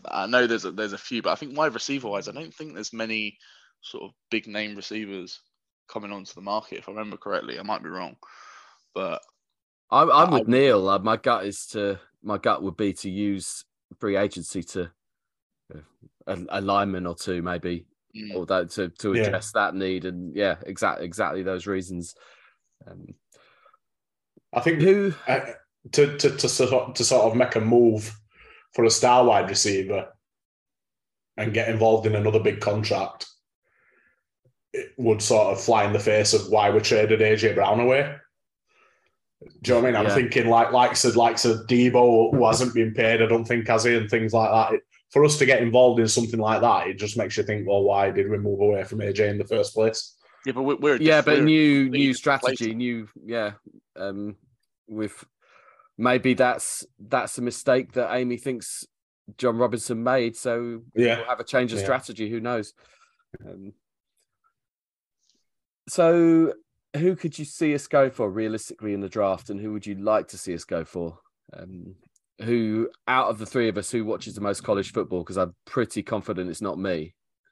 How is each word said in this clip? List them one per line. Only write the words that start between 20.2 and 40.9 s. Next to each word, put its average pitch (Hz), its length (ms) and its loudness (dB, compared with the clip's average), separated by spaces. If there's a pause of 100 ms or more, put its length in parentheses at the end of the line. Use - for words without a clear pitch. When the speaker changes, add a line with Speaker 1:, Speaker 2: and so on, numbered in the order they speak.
Speaker 2:
yeah, 95 300 -2
exact-, 95 380 -4
exactly 90 400 -6
those 92 240 -8
reasons. 92 480 -8 (760)
Um, - 180 -20 (1400)
Speaker 3:
I 123 100 -2
think 160 200 0
Speaker 2:
who 196 320 4 (140)
Speaker 3:
uh, 131 140 0 (520)
to, 147 240 4
to, 143 180 2
to - 140 -2
sort 127 240 0
of, 123 220 0
to 120 100 -2
sort 113 220 4
of 117 100 2
make 123 180 2
a 113 60 2
move 113 580 4 (540)
for 117 140 2
a 110 40 6
star 123 360 6
wide 98 240 4
receiver 98 580 -2 (1300)
and 107 160 -4
get 110 160 0
involved 110 380 4
in 107 80 2
another 107 260 2
big 104 200 -2
contract, 104 640 -4 (1500)
it - 240 -10
would 113 240 2
sort 107 320 4
of 101 80 -4
fly 110 240 2
in 101 80 -2
the 107 60 0
face 107 340 2
of 107 160 2
why 104 220 4
we 104 100 4
traded 107 400 2
A 107 160 4
J 107 160 2
Brown 101 260 2
away. 135 380 2 (1400)
Do - 100 -4
you 123 40 6
know 117 80 4
what 127 60 2
I 120 40 2
mean? 110 80 2
I'm 107 60 2
Speaker 2:
Yeah. 101 80 2
Speaker 3:
thinking 120 340 2
like, 117 240 6
likes 123 320 2